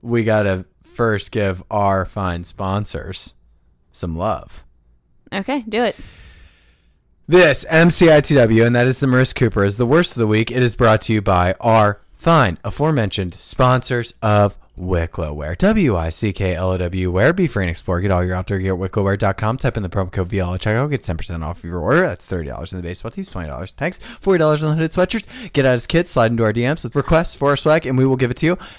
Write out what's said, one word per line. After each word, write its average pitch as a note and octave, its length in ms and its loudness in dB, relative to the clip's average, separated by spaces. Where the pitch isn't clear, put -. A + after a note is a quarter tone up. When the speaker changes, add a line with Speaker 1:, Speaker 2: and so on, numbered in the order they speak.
Speaker 1:
we A#2 240 -2
gotta G2+ 400 0
first A2 480 -2
give F#2+ 400 -2
our G2 360 0
fine F2+ 380 -6
sponsors G2 920 -8
some E2 240 -8
love. F2+ 480 -6
Speaker 2:
Okay, C4 380 -4
do A3 160 -2
it. G#3+ 100 -2
Speaker 1:
This D#3+ 420 6
M E3 220 6
C E3 200 6
I D3+ 80 8
T D3 140 0
W, A2+ 300 6
and A#2+ 100 2
that B2 140 4
is B2+ 100 0
the C#3 80 0
Marissa B2+ 300 2
Cooper, A2 260 2
is G2 140 0
the A#2+ 100 0
worst D#3+ 300 2
of - 20 -10
the A2+ 80 2
week. G#2+ 240 2
It B2 140 0
is A#2 100 0
brought A2 280 4
to - 100 -2
you G#2+ 100 2
by F#2 380 2
our G#2+ 400 4
fine, C#3 420 4
aforementioned A2 800 -2
sponsors B2+ 800 0
of G#2 380 2
Wicklow E2+ 560 -4
Wear. D2 220 -8
W F#3 420 2
I E2 140 -2
C G2+ 240 -4
K F#2 200 -2
L F#2 180 -2
O F#2 40 -2
W F2+ 340 -4
Wear. G2+ 220 2
Be F#3 140 0
free G#2+ 180 -4
and F2 60 -2
explore. F2 320 -4
Get G2 80 0
all F2+ 120 2
your F2+ 140 -4
outdoor F#2+ 220 -4
gear F#2+ 160 -2
at F2 40 -8
wicklow F#2+ 260 -2
wear G2 120 2
dot G2 220 -2
com. A2 180 -2
Type C3 220 -4
in G#2+ 40 -6
the F#2+ 60 -6
promo F#2 240 -4
code F#2 160 -4
V G2+ 120 -4
L F2 100 -2
O F2+ 40 -4
at F#2 60 -6
checkout. A#2 300 -2
Get C#3 120 -4
ten E2+ 140 -6
percent E2 260 -8
off D#2 220 -8
your E2+ 160 -8
order. B2 220 2
That's A2+ 240 -6
thirty E2 240 -6
dollars B1 240 -12
in - 20 -8
the F2+ 60 -10
baseball F2 280 -10
tees, G3 200 -12
twenty E2+ 180 -10
dollars C#2+ 240 -12
tanks, E3+ 280 -8
forty - 380 -2
dollars D3+ 240 2
on D#3 100 -2
the D#3 40 0
hooded D#3+ 140 0
sweatshirts. G#3 640 -4
Get C#3 100 2
out C3 80 4
his A#2+ 140 -2
kit, E3+ 240 0
slide A2+ 200 2
into A2+ 140 0
our A2 80 2
D A2+ 80 -2
Ms C3+ 240 -4
with A2+ 100 -10
requests D#3+ 400 0
for C#3+ 140 -2
our C#3+ 80 2
swag, D#3 300 2
and B2+ 100 -2
we C3 80 4
will C3 120 2
give B2+ 140 0
it B2 80 -6
to D#3 80 0
you. F3 120 0